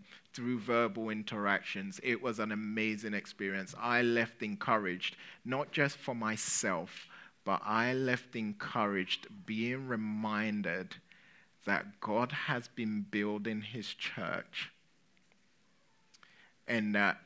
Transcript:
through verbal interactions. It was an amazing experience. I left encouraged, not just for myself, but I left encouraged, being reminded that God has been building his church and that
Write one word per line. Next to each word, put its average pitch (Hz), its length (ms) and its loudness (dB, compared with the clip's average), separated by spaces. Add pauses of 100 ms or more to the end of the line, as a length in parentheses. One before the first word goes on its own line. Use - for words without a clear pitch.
(340)
through 123 260 -2
verbal 113 500 2
interactions. 101 920 -2
It 117 180 0
was 117 180 -2
an 107 120 0
amazing 107 640 -2
experience. 98 680 -4
I 120 220 4
left 117 400 4
encouraged, 104 760 0 (300)
not 135 260 -2
just 143 260 2
for 127 180 -4
myself, 107 920 0 (400)
but 98 160 2
I 113 300 4
left 127 420 0
encouraged, 104 920 0 (180)
being 120 420 -2
reminded 107 1120 0 (680)
that - 380 -2
God 113 320 2
has 135 340 -2
been 107 420 -2
building 104 520 0
his 107 320 -8
church - 760 -4 (2000)
and 107 260 2
that 101 320 6